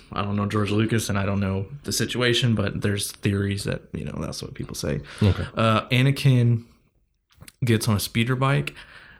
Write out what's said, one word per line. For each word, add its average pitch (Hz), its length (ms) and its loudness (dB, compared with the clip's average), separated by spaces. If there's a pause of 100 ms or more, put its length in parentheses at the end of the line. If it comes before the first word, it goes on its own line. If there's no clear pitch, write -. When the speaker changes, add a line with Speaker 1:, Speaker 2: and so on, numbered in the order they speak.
(120)
Speaker 1:
I 98 120 -2
don't 101 120 -2
know 101 120 0
George 104 240 0
Lucas, 110 380 2
and 101 100 0
I 95 60 -2
don't 98 140 0
know 98 280 -2 (160)
the - 80 -6
situation, 117 640 2
but 98 260 -2
there's 101 300 -2
theories 101 540 -2
that, 92 160 -4 (120)
you - 100 -6
know, - 160 -8
that's - 220 -8
what - 140 -12
people - 200 -10
say. 71 260 -4 (200)
Speaker 2:
Okay. 92 240 2 (100)
Speaker 1:
Uh, 113 340 2
Anakin 127 720 4 (1000)
gets 113 240 4
on 107 80 4
a 98 40 0
speeder 117 360 0
bike. 139 380 0 (460)